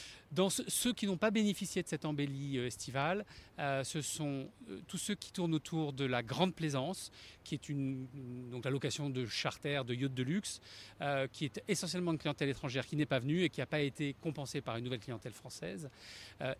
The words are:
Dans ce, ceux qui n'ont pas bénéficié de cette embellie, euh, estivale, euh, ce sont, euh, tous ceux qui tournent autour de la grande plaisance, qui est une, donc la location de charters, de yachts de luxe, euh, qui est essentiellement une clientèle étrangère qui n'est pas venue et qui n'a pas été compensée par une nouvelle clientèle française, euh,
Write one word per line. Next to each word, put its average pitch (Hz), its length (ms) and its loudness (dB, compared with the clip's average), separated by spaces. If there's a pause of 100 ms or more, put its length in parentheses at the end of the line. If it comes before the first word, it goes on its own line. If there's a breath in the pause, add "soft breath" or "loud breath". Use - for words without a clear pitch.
(320 loud breath)
Dans 185 180 6
ce, - 160 0
ceux 240 260 2
qui - 140 0
n'ont 196 100 2
pas 214 140 4
bénéficié 202 520 4
de - 60 -4
cette - 160 -2
embellie, 143 540 0
euh, 123 80 2
estivale, 139 580 0 (340 soft breath)
euh, 139 260 0
ce 156 160 -2
sont, 139 480 -2 (220)
euh, 95 180 -6
tous 185 100 -6
ceux - 160 -2
qui - 180 -6
tournent 170 220 2
autour 156 380 0
de 135 120 0
la 123 180 4
grande 139 320 4
plaisance, 151 560 0 (340 loud breath)
qui - 100 -4
est - 140 -6
une, 135 380 0 (440)
donc 123 140 -4
la 131 80 2
location 139 360 0
de 127 180 0
charters, 143 580 0
de 120 100 0
yachts 131 200 2
de 127 100 0
luxe, 175 360 0 (400 loud breath)
euh, 139 320 2
qui - 120 -2
est - 240 -4
essentiellement 175 440 2
une 156 60 2
clientèle 143 300 2
étrangère 131 380 0
qui 143 100 -2
n'est 147 100 4
pas 135 140 4
venue 147 220 4
et 165 80 4
qui - 100 -4
n'a 131 60 0
pas 151 140 2
été 143 400 0
compensée 143 400 -2
par 120 160 -2
une 117 80 -2
nouvelle 123 140 -2
clientèle 110 340 -8
française, 170 560 -8 (520 loud breath)
euh, 131 200 0